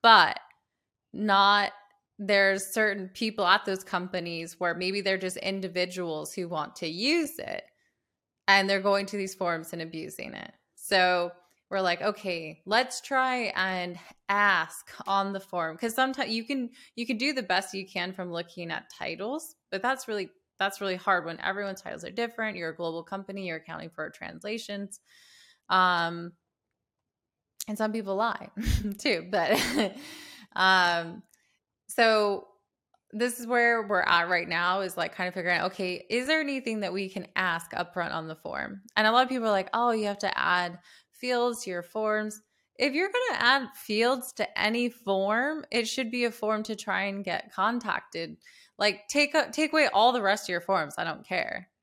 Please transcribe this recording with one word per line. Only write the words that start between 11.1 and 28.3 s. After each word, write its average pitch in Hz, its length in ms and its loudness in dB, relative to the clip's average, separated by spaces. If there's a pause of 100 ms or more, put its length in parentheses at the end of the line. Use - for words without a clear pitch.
we're 190 120 0
like, 175 200 2
"Okay, 170 640 -4
let's 247 360 0
try 262 540 0
and 180 440 -2 (300)
ask 196 600 2 (160)
on 196 260 2
the 190 60 -4
forum." 170 380 -4
'Cause 226 180 -2
someti-, 262 360 0
you 226 140 -4
can, 254 260 -4 (240)
you 233 120 -6
can 247 100 -2
do 277 160 0
the 254 100 -2
best 190 300 -2
you 190 140 -8
can 185 260 -6
from 180 180 -8
looking 170 400 -8
at - 200 -8
titles, 214 640 -8 (160)
but 190 100 -4
that's 262 260 -2
really, 208 240 -6 (280)
that's 196 220 -2
really 190 160 -2
hard 175 280 0
when 165 160 -10
everyone's 196 400 -4
titles - 240 -12
are 180 60 -10
different. 220 460 -4
You're 165 140 -6
a 156 40 -10
global 165 280 -6
company, 196 440 -8
you're 160 100 -6
accounting 160 340 -12
for 156 200 -8
translations. 202 880 -10 (680)
Um, 170 640 2 (1300)
and 214 100 -8
some 220 160 -2
people 196 220 -4
lie 220 340 -4 (240)